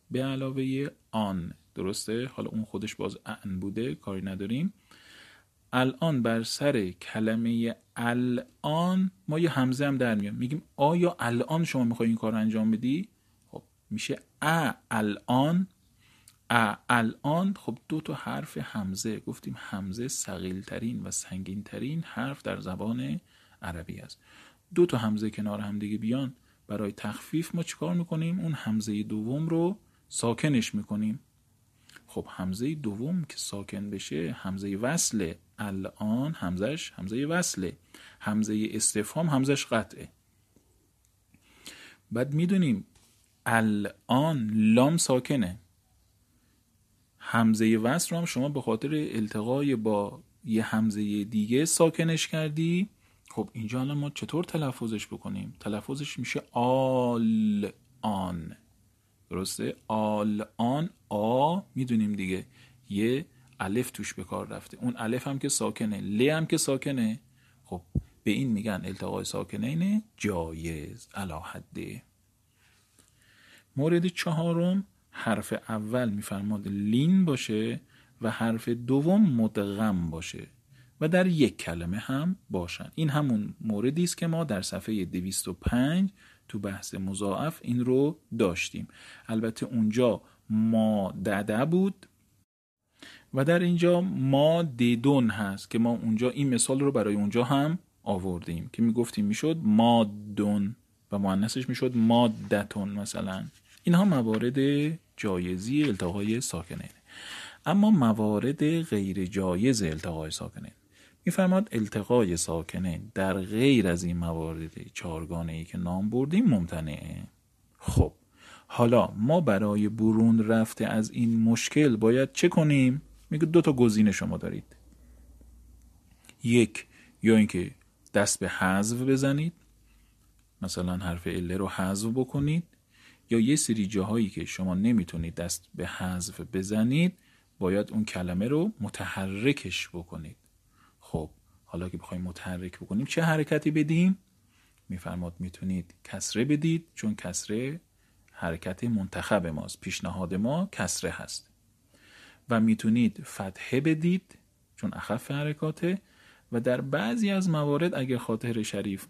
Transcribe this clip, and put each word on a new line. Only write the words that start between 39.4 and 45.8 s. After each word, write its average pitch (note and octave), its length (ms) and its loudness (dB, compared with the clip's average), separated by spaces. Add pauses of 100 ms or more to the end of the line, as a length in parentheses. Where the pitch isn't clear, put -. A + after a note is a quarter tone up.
قطعه. G#2 440 -2 (2000)
بعد C3 220 -2
می‌دونیم E3 540 2 (580)
الان A2+ 1080 2
لام A#2 440 6
ساکنه. B2+ 600 0 (1600)